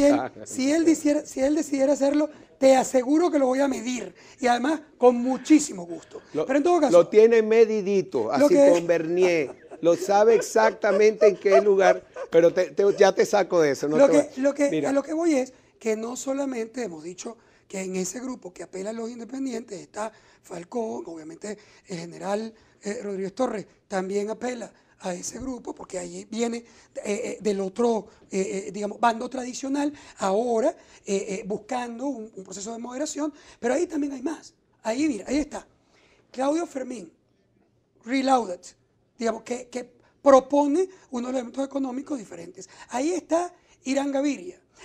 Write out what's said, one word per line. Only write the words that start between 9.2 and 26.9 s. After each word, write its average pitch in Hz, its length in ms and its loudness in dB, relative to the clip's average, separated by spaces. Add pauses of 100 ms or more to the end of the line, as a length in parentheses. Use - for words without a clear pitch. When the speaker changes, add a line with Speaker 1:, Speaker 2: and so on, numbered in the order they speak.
Speaker 1:
Lo 170 140 4
sabe 202 400 4
exactamente 214 880 2
en 202 120 6
qué 190 240 4
lugar, 190 420 4 (260)
pero 170 240 6
te, 175 180 -2
te, 156 120 0 (140)
ya 190 180 6
te 175 100 2
saco 180 360 2
de 147 100 2
eso. 135 160 -4
No 151 100 0
Speaker 2:
Lo 277 100 8
Speaker 1:
te 277 40 0
Speaker 2:
que, 294 60 4
Speaker 1:
va-, 294 180 2
Speaker 2:
lo 269 180 0
que, 285 160 0
Speaker 1:
mira. 277 200 -2
Speaker 2:
a - 20 -2
lo 277 100 0
que 294 120 -8
voy 320 220 0
es 254 180 -2 (260)
que 220 160 -2
no 233 220 -8
solamente 262 640 -6
hemos 170 180 -10
dicho 180 360 -14 (280)
que 196 140 -12
en 185 160 -8
ese 185 240 -6
grupo 240 320 -12
que 175 120 -16
apela 190 260 -12
a 226 40 -8
los 226 160 -10
independientes 240 720 -10
está 214 320 -10 (320)
Falcón, 226 600 -10
obviamente 196 520 -14 (300)
el 185 100 -10
general, 180 560 -8 (300)
eh, 202 180 -8
Rodríguez 190 320 -8
Torres 247 320 -4 (220)
también 202 420 -4
apela 226 400 -8 (300)
a 185 140 -8
ese 185 260 -12
grupo, 247 340 -10
porque - 240 -12
allí 175 320 -12
viene, 233 280 -4
eh, 233 80 -16 (400)